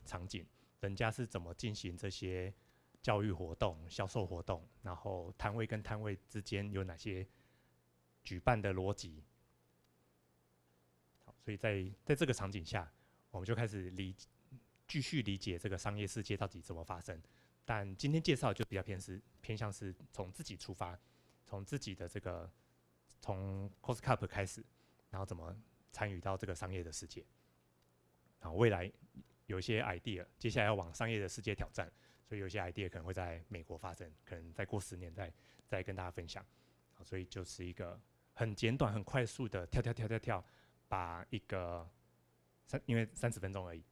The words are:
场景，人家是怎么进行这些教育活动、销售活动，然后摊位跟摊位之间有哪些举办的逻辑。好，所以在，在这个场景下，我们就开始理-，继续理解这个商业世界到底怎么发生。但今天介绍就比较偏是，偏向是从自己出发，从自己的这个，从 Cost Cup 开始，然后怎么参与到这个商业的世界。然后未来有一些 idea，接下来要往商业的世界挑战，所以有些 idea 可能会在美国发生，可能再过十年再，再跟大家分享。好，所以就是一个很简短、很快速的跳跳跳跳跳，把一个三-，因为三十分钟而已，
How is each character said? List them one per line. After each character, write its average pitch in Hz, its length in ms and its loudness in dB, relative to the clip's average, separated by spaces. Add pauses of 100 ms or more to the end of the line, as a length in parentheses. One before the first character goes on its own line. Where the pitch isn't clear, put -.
场 90 220 -6
景， 87 180 -6 (360)
人 98 140 0
家 110 140 6
是 120 160 0
怎 98 160 -2
么 85 140 -6
进 107 180 0
行 90 240 -4
这 101 120 -2
些 92 440 -2 (480)
教 107 220 6
育 107 80 4
活 82 240 -2
动、 85 340 2
销 98 160 0
售 98 200 0
活 85 180 -4
动， 87 240 -2 (160)
然 92 100 -4
后 92 440 -4
摊 107 180 0
位 113 100 2
跟 110 160 -2
摊 107 200 -2
位 104 260 -2
之 104 140 -6
间 101 300 0
有 98 120 2
哪 87 140 -4
些 95 280 -4 (1000)
举 90 160 -4
办 113 220 6
的 98 120 4
逻 92 200 2
辑。 78 300 -8 (2000)
好， - 140 -20
所 - 120 -6
以 101 60 -2
在， 98 320 4 (160)
在 151 80 8
这 151 140 6
个 127 60 6
场 98 180 0
景 95 120 -2
下， 85 280 0 (400)
我 98 80 -2
们 92 60 -2
就 110 100 4
开 117 120 4
始 98 240 -2
理-， 95 240 -2 (720)
继 147 140 0
续 131 220 2
理 101 120 2
解 95 220 -2
这 85 100 -2
个 95 100 0
商 101 200 0
业 104 80 0
世 104 160 -2
界 101 160 0
到 104 100 2
底 85 140 -8
怎 85 140 -8
么 82 80 -6
发 87 180 -6
生。 82 180 -8 (440)
但 101 340 -2
今 143 160 2
天 160 100 4
介 170 100 8
绍 123 200 6
就 110 100 2
比 - 120 -2
较 92 60 2
偏 95 180 -4
是， 95 220 -6 (200)
偏 110 160 -2
向 104 140 -2
是 95 220 -6 (200)
从 95 180 -6
自 - 100 -12
己 107 140 -8
出 - 180 -8
发， 90 240 -6 (480)
从 98 200 -8
自 143 120 -4
己 107 160 -4
的 92 140 -8
这 95 140 -6
个， 87 280 -4 (720)
从 98 500 -2 (120)
Cost 123 160 0
Cup - 280 4
开 95 200 0
始， - 180 -8 (460)
然 95 100 -6
后 98 60 -2
怎 95 100 -4
么 85 180 -8 (380)
参 107 180 0
与 92 120 -4
到 95 160 0
这 98 100 -2
个 90 80 0
商 92 160 -6
业 92 100 -2
的 82 120 -6
世 - 120 -8
界。 - 200 -12 (1160)
然 - 100 -6
后 80 60 -2
未 113 140 10
来 92 200 4 (580)
有 95 120 0
一 - 20 -2
些 110 220 2
idea， 90 420 -2 (140)
接 117 100 2
下 113 120 4
来 104 60 8
要 107 80 6
往 85 180 -2
商 113 160 0
业 110 100 2
的 98 80 0
世 - 140 -6
界 104 120 0
挑 90 180 -2
战， 85 200 -4 (320)
所 107 140 -8
以 - 20 -4
有 98 80 -4
些 95 140 -2
idea 90 260 -2
可 90 120 -6
能 80 60 -8
会 92 80 -2
在 85 360 -4
美 90 120 -6
国 - 160 -8
发 87 160 -8
生， 82 160 -12 (140)
可 - 100 -10
能 82 200 -12
再 101 120 -2
过 104 140 0
十 - 160 -8
年 87 180 -8
再， 87 200 -6 (340)
再 92 160 0
跟 95 100 -4
大 95 80 -4
家 90 80 -4
分 87 160 -8
享。 95 200 -10 (480)
好， - 100 -20
所 95 160 -4
以 92 60 -4
就 95 180 -6
是 90 220 -6
一 90 80 -6
个 90 260 -6 (340)
很 110 220 2
简 117 220 6
短、 110 160 6
很 107 100 2
快 127 220 4
速 127 200 -2
的 92 220 0
跳 - 140 4
跳 110 120 4
跳 113 140 0
跳 110 100 2
跳， 104 280 0 (420)
把 87 440 0
一 107 80 0
个 87 460 -2 (800)
三-， - 200 -2
因 117 100 6
为 113 180 6
三 - 160 2
十 107 120 -4
分 98 100 0
钟 95 160 -2
而 85 80 -6
已， 82 160 -10